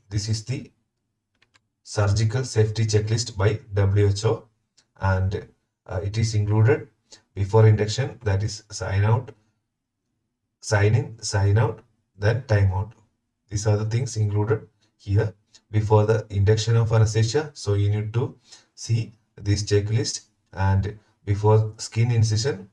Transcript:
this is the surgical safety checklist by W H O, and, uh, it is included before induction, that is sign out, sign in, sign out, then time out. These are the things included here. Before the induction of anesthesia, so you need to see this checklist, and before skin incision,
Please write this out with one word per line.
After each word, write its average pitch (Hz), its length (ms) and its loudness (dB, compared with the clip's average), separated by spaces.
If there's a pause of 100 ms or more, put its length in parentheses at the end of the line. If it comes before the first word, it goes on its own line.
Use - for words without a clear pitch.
(100)
this 104 180 -6
is 107 160 -4
the - 260 -10 (1120)
surgical 110 640 0
safety 110 400 0
checklist 107 540 -2
by 107 220 0 (120)
W 101 360 2
H 98 180 -2
O, - 220 -4 (520)
and, 95 480 -2 (380)
uh, - 180 -6
it 101 140 -4
is 110 160 -2
included 107 540 2 (460)
before 110 320 4
induction, 107 580 0
that 98 180 -2
is - 280 -8
sign 95 340 -2
out, 113 260 0 (1300)
sign 107 340 2
in, - 280 -2
sign 101 340 0
out, 135 240 0 (380)
then 107 280 -2
time 98 260 2
out. 101 200 -6 (560)
These 107 180 -6
are 104 120 0
the 110 80 -4
things 113 320 -4
included 104 500 -2 (300)
here. 104 340 -2 (380)
Before 107 360 2
the 110 240 0
induction 107 460 2
of 113 160 0
anesthesia, 113 640 0
so - 200 -4
you 101 160 0
need 107 240 -4
to - 240 -4 (360)
see - 400 -4 (220)
this 101 260 -2
checklist, 104 640 0 (260)
and 98 460 0 (260)
before 107 540 2
skin 117 320 -2
incision, 110 640 0